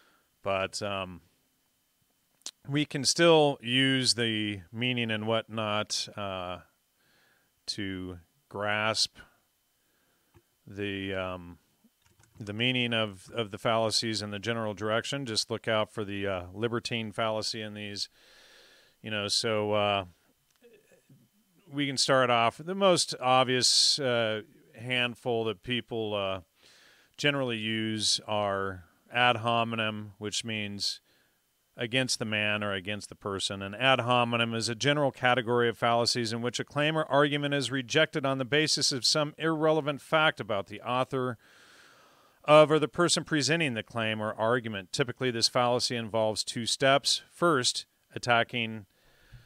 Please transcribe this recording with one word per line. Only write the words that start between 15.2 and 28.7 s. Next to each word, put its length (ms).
Just 240
look 180
out 240
for 120
the, 220
uh, 160
libertine 600
fallacy 500
in 120
these, 340
you 80
know, 180
so, 440
uh, 320
we 140
can 100
start 340
off. 280
The 160
most 460
obvious, 800
uh, 440
handful 680
that 180
people, 520
uh, 260
generally 400
use 720
are 560